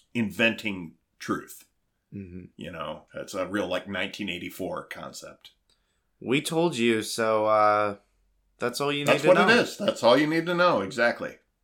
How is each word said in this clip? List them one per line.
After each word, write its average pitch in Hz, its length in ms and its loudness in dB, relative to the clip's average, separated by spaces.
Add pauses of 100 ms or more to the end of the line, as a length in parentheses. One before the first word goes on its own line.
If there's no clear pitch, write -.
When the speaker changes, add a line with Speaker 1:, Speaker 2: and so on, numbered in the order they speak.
(140)
Speaker 1:
inventing 104 800 -2 (240)
truth. - 460 -8 (480)
Speaker 2:
Mm-hmm. 90 340 -14 (100)
Speaker 1:
You 85 160 -12
know, 78 320 -10 (100)
it's - 200 -10
a 92 120 -2
real, 95 220 -2
like, 90 200 -4
nineteen 98 400 -6
eighty-four 90 580 -8
concept. - 680 -16 (680)
Speaker 2:
We 135 220 0
told 160 340 0
you, 113 260 2
so, 110 440 0
uh, 104 500 4 (600)
that's 120 220 -4
all 143 120 0
you 143 120 -2
need - 20 -2
Speaker 1:
That's 143 160 4
Speaker 2:
to 156 60 2
Speaker 1:
what - 80 10
Speaker 2:
know. 180 120 6
Speaker 1:
it 233 100 6
is. - 200 -2
That's - 240 -2
all 123 160 8
you 151 80 2
need 160 200 0
to 175 100 -2
know. 170 240 4
Exactly. 98 560 -2 (280)